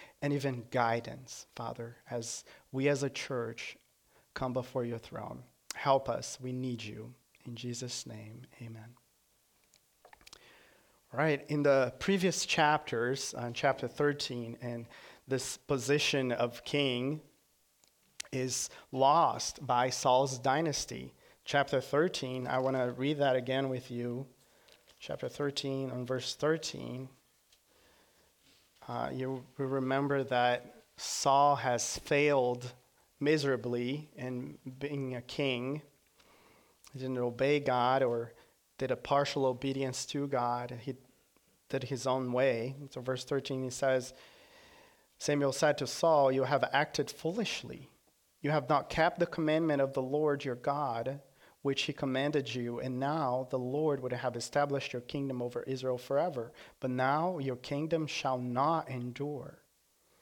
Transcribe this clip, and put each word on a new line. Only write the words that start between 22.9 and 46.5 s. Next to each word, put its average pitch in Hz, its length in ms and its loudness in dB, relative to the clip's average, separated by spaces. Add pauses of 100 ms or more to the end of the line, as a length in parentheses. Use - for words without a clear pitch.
read 139 260 -2
that 139 180 4
again 131 340 0
with 127 200 -6
you. 120 360 -4 (720)
Chapter 139 280 -6
thirteen, 135 640 -4
on 123 140 -6
verse 123 300 -2
thirteen, 131 760 -2 (1800)
uh, 120 240 -4
you 131 340 -6 (100)
re-, 139 100 -4
remember 135 580 0
that 123 600 0 (120)
Saul 143 600 4
has 120 420 -2
failed 127 720 2 (480)
miserably 135 960 0
in 127 420 -8 (200)
being 139 360 -4
a 120 80 -8
king. 135 600 -2 (1080)
He 131 60 -12
didn't 131 200 -4
obey 135 420 2
God 127 420 4
or 117 300 0 (460)
did 131 120 -2
a 123 60 2
partial 143 480 2
obedience 131 640 -2
to 143 200 -4
God. 123 440 -2 (120)
He 131 140 -6 (720)
did 131 160 -2
his 127 220 -4
own 127 260 0
way. 123 440 2 (140)
So 131 120 -12
verse 127 220 -4
thirteen, 135 380 -2
he 127 80 -4
says, 131 440 0 (1080)
Samuel 143 320 2
said 147 260 4
to 135 80 -2
Saul, 147 440 6
"You 131 140 2
have 131 180 4 (100)